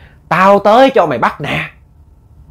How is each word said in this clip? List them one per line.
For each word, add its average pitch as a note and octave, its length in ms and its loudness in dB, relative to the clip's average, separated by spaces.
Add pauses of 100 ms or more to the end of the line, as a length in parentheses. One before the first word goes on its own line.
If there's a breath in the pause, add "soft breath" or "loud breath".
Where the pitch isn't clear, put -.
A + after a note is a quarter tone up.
(280 soft breath)
Tao F#3+ 300 2
tới A3+ 360 2
cho F#3 120 2
mày C3 120 -4
bắt - 220 -4
nè." C#3+ 200 -8 (920)